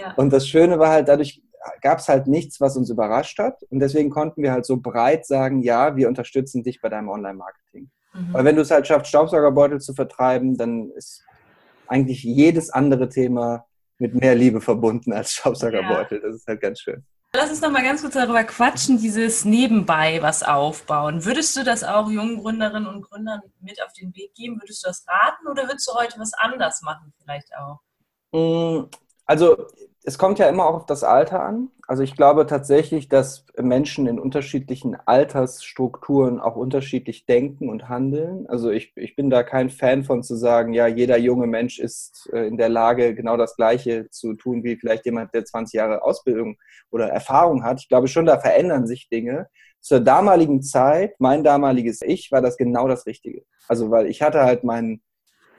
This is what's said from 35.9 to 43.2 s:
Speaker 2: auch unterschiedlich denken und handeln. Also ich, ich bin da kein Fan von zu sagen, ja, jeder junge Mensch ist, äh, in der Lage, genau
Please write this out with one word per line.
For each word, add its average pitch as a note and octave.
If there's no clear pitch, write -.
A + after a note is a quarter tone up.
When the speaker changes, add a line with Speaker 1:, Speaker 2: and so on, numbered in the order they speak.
Speaker 2:
auch -
unterschiedlich B2+
denken C3+
und G#2+
handeln. C#3+
Also A#2
ich, G#2+
ich -
bin C#3
da B2
kein C3
Fan C3+
von B2
zu A#2+
sagen, A#2
ja, A#2
jeder A#2+
junge B2
Mensch A#2
ist, -
äh, A2+
in A2+
der A2+
Lage, A#2
genau A#2